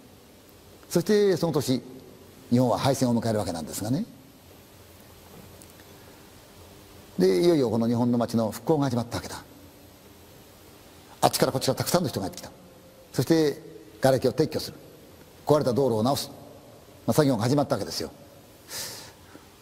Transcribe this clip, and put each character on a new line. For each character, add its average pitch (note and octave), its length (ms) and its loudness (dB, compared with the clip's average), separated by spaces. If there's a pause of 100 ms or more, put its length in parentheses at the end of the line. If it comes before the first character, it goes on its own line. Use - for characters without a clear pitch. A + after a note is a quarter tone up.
(880)
そ E3+ 120 0
し - 20 -6
て、 G#3 320 4
そ E3+ 120 -2
の D#3+ 60 -2
年、 C3+ 280 0 (720)
日 A#2+ 80 4
本 B2+ 100 4
は G2 80 2
敗 C3+ 180 2
戦 B2+ 140 0
を A#2 100 0
迎 A2+ 80 -4
え A2+ 60 0
る G#2+ 60 0
わ G2+ 60 -4
け F#2 60 -6
な E2 80 -8
ん D#2 60 -10
で - 80 -14
す - 100 -8
が A2 80 -4
ね。 F3+ 140 -2 (3000)
で、 F3+ 240 4
い F3 60 4
よ E3+ 80 6
い D3 40 2
よ A#2+ 100 2
こ A2 80 0
の A2+ 100 2
日 A#2+ 80 2
本 A#2+ 160 2
の A#2+ 60 2
町 A#2 200 0
の A2 140 0
復 - 160 -12
興 D#3+ 100 4
が C#3 120 0
始 B2 60 -2
ま A#2+ 60 0
っ A2+ 60 -4
た G2 100 -8
わ F2+ 40 -6
け - 60 -14
だ。 - 160 -14 (1800)
あ C3 60 6
っ - 40 6
ち - 80 -6
か D#3 80 4
ら B2+ 40 0
こ C3+ 60 -4
っ - 40 -2
ち - 40 -6
か C3+ 60 2
ら A#2 40 0
た - 80 -4
く - 60 -4
さ F3+ 100 2
ん F#3 40 0
の B2 60 -2
人 - 100 -6
が F#2+ 80 -6
や - 20 -6
っ - 40 -12
て - 40 -14
き - 40 -14
た。 - 100 -18 (600)
そ C3+ 100 -2
し - 20 0
て、 D#3 340 2 (400)
瓦 C3 200 4
礫 C3 100 0
を A2 40 -2
撤 D#3 140 0
去 - 120 -6
す - 120 -10
る。 - 60 -20 (680)
壊 D3 140 4
れ C#3 60 -2
た B2+ 80 0
道 C3+ 160 2
路 A2+ 60 0
を G#2+ 80 0
直 C3+ 120 0
す。 - 140 -8 (760)
ま A#2 40 0
あ、 - 20 2
作 D3+ 140 4
業 C3 80 2
が G#2 80 -2
始 B2+ 120 2
ま C#3+ 80 2
っ C#3+ 40 -2
た C3 80 0
わ G2+ 40 -6
け F#2+ 60 -6
で D2+ 60 -10
す - 100 -8
よ。 D#2 100 -10 (1500)